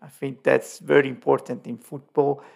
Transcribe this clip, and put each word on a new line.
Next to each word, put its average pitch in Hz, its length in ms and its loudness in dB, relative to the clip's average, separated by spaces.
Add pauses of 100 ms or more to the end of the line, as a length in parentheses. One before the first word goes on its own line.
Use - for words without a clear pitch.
I 156 60 -20
think 135 360 -12
that's - 360 0
very 143 300 2
important 123 580 -4
in 120 100 -10
football 139 640 -4 (140)